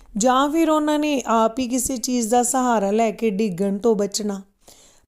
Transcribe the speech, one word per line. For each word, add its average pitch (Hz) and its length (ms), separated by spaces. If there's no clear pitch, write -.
ਜਾਂ 254 340
ਫਿਰ 320 200
ਉਹਨਾਂ 302 280
ਨੇ 294 300
ਆਪ 226 300
ਹੀ 254 100
ਕਿਸੇ 262 300
ਚੀਜ਼ 240 320
ਦਾ 247 120
ਸਹਾਰਾ 233 480
ਲੈ 220 220
ਕੇ 226 180
ਡਿੱਗਣ 196 480
ਤੋਂ 233 160
ਬਚਣਾ। 202 460